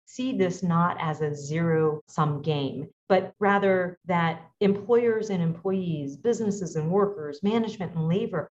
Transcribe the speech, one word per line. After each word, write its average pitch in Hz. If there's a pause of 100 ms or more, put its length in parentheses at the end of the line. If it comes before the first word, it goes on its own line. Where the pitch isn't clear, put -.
see 254
this 180
not 170
as 156
a 147
zero-sum 151
game, 143 (200)
but 185
rather 196
that 170 (200)
employers 220
and 185
employees, 165
businesses 202
and 156
workers, 175
management 214
and 160
labor, 180